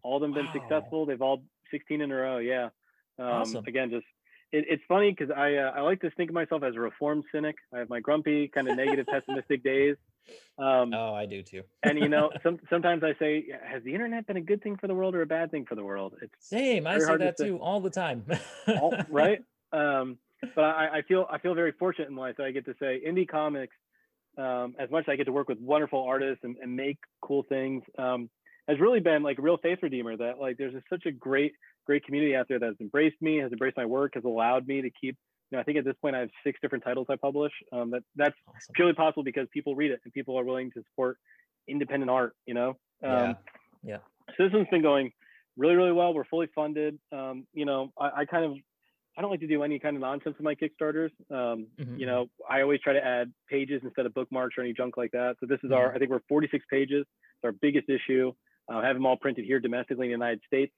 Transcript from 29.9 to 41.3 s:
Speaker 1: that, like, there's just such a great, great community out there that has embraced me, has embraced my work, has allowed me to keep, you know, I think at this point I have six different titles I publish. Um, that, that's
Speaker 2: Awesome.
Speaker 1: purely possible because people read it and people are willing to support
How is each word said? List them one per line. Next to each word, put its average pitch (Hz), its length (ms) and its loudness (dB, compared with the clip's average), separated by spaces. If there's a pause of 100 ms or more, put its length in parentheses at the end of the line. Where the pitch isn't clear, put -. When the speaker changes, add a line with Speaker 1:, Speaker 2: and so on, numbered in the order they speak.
Speaker 1:
that, 120 240 -4
like, 131 180 -2
there's 135 140 -4
just 131 180 -14
such 180 160 -6
a 156 60 -2
great, 135 400 0 (340)
great 143 180 2
community 143 320 2
out 123 120 0
there 127 100 0
that 117 80 0
has 107 140 -4
embraced 147 420 2
me, 156 160 2
has 135 140 -2
embraced 127 240 -2
my 123 100 -2
work, 135 280 0
has 120 100 -6
allowed 120 420 2
me 139 160 -2
to 123 80 -4
keep, 131 260 -8 (340)
you 135 60 -6
know, 123 40 -2
I - 40 -4
think 151 140 0
at 131 60 0
this 131 180 -2
point 139 140 0
I 127 40 -2
have 117 100 -6 (140)
six 139 160 -2
different 135 240 -4
titles 127 260 -4
I 135 60 0
publish. 143 360 -2 (200)
Um, 120 180 -4
that, 123 120 -4 (140)
that's 143 200 2 (120)
Speaker 2:
Awesome. - 260 -20
Speaker 1:
purely 175 200 6
possible 156 280 2
because 135 300 -4
people 143 240 -4
read 147 140 0
it 123 140 -4
and 120 80 -20
people 131 260 -4
are 127 60 0
willing 127 280 -4
to 113 180 -12
support 127 280 -2 (500)